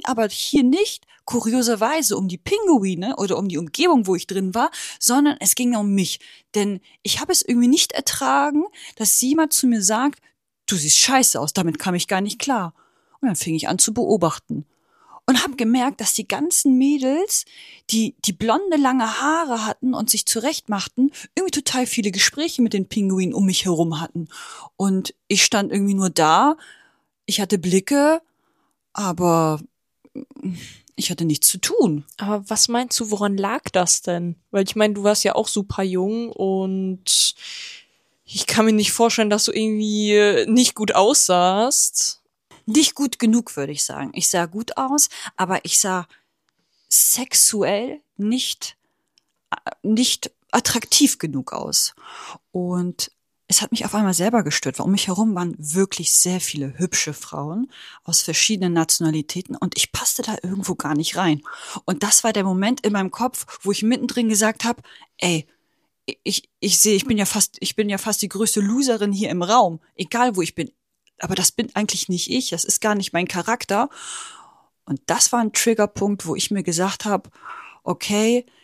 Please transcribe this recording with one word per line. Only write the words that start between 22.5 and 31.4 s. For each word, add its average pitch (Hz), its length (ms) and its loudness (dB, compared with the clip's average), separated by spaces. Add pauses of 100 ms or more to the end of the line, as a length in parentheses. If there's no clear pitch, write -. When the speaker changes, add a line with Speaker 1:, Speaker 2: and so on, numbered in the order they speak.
Speaker 1:
mit 226 120 2
den 190 160 -2
Pinguinen 190 440 0
um 196 140 2
mich 185 180 0
herum 165 360 2
hatten. 165 280 -8 (480)
Und 190 380 0 (140)
ich 202 160 2
stand 202 260 0
irgendwie 202 240 0
nur 190 160 0
da, 175 460 6 (680)
ich 208 160 -2
hatte 196 180 0
Blicke, 277 640 2 (720)
aber 165 680 2 (1400)
ich - 140 -4
hatte 170 140 -4
nichts 151 240 2